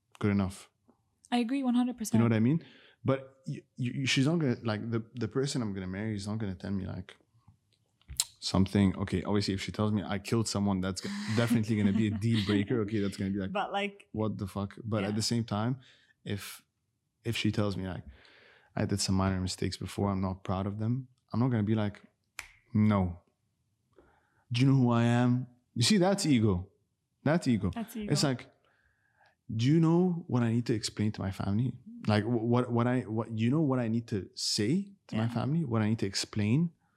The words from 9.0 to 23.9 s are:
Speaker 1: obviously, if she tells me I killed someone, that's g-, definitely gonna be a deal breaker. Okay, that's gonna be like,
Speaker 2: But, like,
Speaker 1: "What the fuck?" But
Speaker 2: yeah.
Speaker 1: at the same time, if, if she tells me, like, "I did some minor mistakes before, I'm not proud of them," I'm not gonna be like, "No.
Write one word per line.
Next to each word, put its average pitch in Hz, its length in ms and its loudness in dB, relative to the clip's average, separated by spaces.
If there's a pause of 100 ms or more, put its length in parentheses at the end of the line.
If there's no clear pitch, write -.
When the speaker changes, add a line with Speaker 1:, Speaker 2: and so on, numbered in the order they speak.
Speaker 1:
obviously, 101 320 0
if 95 80 -6
she 90 100 -6
tells 107 200 0
me 104 140 0
I 98 120 -4
killed 110 300 -2
someone, 98 320 0
that's 95 220 -4
g-, 98 60 -8 (280)
definitely 117 400 2
gonna 101 160 2 (100)
be 107 60 2
a - 20 0
deal 110 360 0
breaker. 104 340 0
Okay, 104 200 -2
that's 98 180 -4
gonna 95 120 -2
be 101 80 -4
like, 95 140 -6
Speaker 2:
But, 190 200 -4
like, 202 400 -6
Speaker 1:
"What 107 260 -2
the 107 80 -6
fuck?" 101 280 -6 (100)
But 107 180 0
Speaker 2:
yeah. 98 60 0
Speaker 1:
at 107 80 -2
the 110 60 0
same 117 220 0
time, 117 320 -2 (480)
if, - 380 -10 (640)
if 113 140 -2
she 107 140 0
tells 104 260 0
me, 92 100 -6
like, 95 160 -8 (720)
"I - 80 0
did 101 160 -2
some 98 140 0
minor 95 260 2
mistakes 95 380 -4
before, 98 320 -2
I'm 95 100 -2
not 95 240 -4
proud 98 220 -2
of 101 120 -6
them," 123 280 -4 (260)
I'm 107 80 0
not 127 80 2
gonna 117 140 0 (120)
be - 0 - (100)
like, 101 180 -6 (720)
"No. 101 460 4 (1300)